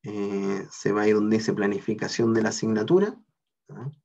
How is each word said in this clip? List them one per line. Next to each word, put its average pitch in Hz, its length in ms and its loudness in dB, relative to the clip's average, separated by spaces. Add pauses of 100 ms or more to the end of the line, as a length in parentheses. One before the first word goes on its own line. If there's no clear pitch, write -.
Eh, 98 680 -4
se - 220 -2
va 104 100 2
a 107 60 4
ir 107 60 6
donde 107 240 4
dice - 160 0
planificación 104 800 -2
de 110 80 2
la 110 80 0
asignatura, 113 680 2 (520)
¿ah? 117 220 -12 (140)